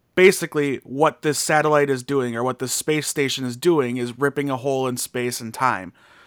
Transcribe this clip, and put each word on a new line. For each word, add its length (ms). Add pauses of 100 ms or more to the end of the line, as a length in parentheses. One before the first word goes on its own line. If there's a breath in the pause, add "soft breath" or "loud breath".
(160)
basically 640
what 440
this 160
satellite 500
is 140
doing 340
or 60
what 160
this 140
space 340
station 380
is 120
doing 400
is 220
ripping 320
a 60
hole 320
in 80
space 440
and 140
time, 380 (340 soft breath)